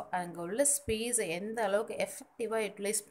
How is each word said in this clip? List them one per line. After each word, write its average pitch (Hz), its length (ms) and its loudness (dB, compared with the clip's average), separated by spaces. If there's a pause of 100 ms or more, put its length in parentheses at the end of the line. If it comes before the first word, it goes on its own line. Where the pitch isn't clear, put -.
(180)
அங்கே 170 280 -4
உள்ள 233 180 2 (100)
ஸ்பேஸை 226 500 0 (140)
எந்த 220 200 -4 (100)
அளவுக்கு 208 260 2 (100)
எஃபெக்டிவாக 220 640 -4
utilize 202 340 0 (100)